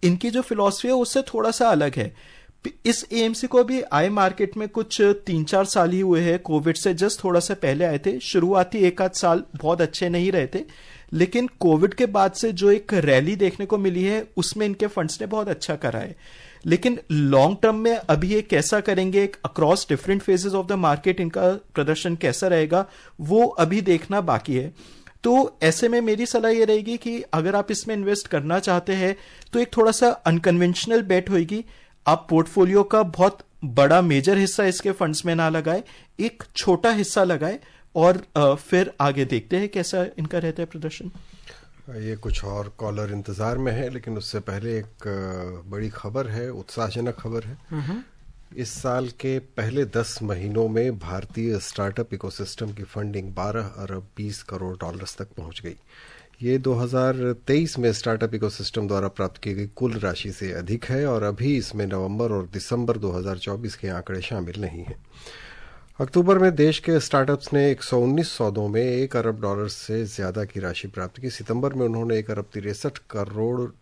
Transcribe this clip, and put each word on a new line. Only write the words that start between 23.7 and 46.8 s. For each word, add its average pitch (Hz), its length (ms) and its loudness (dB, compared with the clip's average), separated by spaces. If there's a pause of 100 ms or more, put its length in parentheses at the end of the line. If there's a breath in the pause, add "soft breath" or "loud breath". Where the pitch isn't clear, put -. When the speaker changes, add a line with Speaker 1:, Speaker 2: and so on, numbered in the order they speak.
Speaker 1:
देखना 185 400 0
बाकी 135 340 0
है। 131 180 -4 (500 soft breath)
तो 254 400 4
ऐसे 160 240 2
में 233 140 2
मेरी 220 240 0
सलाह 226 260 0
ये 226 140 4
रहेगी 220 320 0
कि 233 240 -6
अगर 170 340 -2
आप 202 160 0
इसमें 214 240 -4
इन्वेस्ट 202 320 -2
करना 165 320 0
चाहते 185 340 0
हैं, 190 220 0 (380 soft breath)
तो 240 60 2
एक 240 180 0
थोड़ा 220 140 6
सा 240 180 4
अनकन्वेंशनल 175 920 2
बेट 185 280 0
होगी। 196 360 0 (420 soft breath)
आप 160 220 2
पोर्टफोलियो 180 540 4
का 214 200 4
बहुत 185 360 2 (260)
बड़ा 139 360 6
मेजर 165 360 4
हिस्सा 196 280 2
इसके 185 260 0
फंड्स 160 340 -2
में 170 100 0
ना 165 140 2
लगाए, 165 340 -2 (360 soft breath)
एक - 240 -4 (120)
छोटा 196 360 2
हिस्सा 208 320 2
लगाए 180 360 0 (360 soft breath)
और, 180 300 6 (100)
अ, 143 180 6
फिर 180 480 2
आगे 139 240 2
देखते 123 320 -2
हैं 202 120 -2
कैसा 185 360 -2 (140)
इनका 160 180 -4
रहता 165 240 -4
है 170 40 -4
प्रदर्शन। 156 460 -10 (800 soft breath)
Speaker 2:
ये 110 260 -8
कुछ 107 280 -4
और 101 340 -6
कॉलर 104 340 -6
इंतजार 107 460 -4
में 131 140 -2
है, 123 180 -4
लेकिन 117 280 -10
उससे 107 220 -8
पहले 104 380 -6
एक, 107 80 -8
अ, 92 840 -10
बड़ी 107 200 -6
खबर 113 380 -8
है, 120 240 -8
उत्साहजनक 117 680 -6